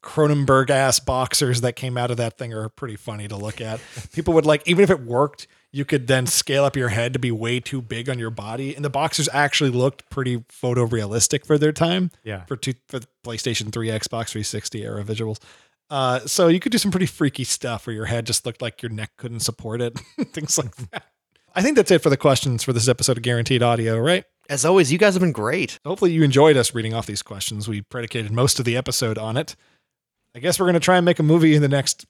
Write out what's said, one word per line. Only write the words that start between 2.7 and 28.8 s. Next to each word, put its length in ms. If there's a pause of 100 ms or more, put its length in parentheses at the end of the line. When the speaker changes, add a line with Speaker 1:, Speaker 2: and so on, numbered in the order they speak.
Speaker 1:
pretty 260
funny 320
to 80
look 260
at. 180 (180)
Speaker 2:
<laughs> 160
Speaker 1:
People 200
would, 120
like, 220
even 160
if 60
it 120
worked, 460 (240)
you 140
could 220
then 180
scale 380
up 120
your 140
head 240
to 60
be 120
way 280
too 220
big 280
on 100
your 100
body. 460
And 80
the 60
boxers 440
actually 360
looked 400
pretty 280 (120)
photorealistic 960
for 120
their 160
time. 380 (120)
Speaker 3:
Yeah. 220
Speaker 1:
For 100
two, 180 (140)
for 120
the 80 (180)
PlayStation 460
three, 180
Xbox 400
three 140
sixty 400
era 200
visuals. 360 (500)
Uh, 300
so 280
you 120
could 120
do 60
some 140
pretty 160
freaky 360
stuff 420
where 100
your 100
head 200
just 200
looked 160
like 200
your 100
neck 260
couldn't 240
support 400
it. 180
<laughs> 220 (120)
Things 240
like 180 (160)
that. 120 (500)
I 100
think 120
that's 160
it 100
for 100
the 60
questions 460
for 100
this 140
episode 300
of 60
Guaranteed 400
Audio, 360
right? 240 (260)
Speaker 2:
As 160
always, 260
you 60
guys 160
have 80
been 100
great. 540
Speaker 1:
Hopefully 260
you 120
enjoyed 340
us 180
reading 200
off 120
these 160
questions. 440
We 140
predicated 500
most 280
of 60
the 120
episode 420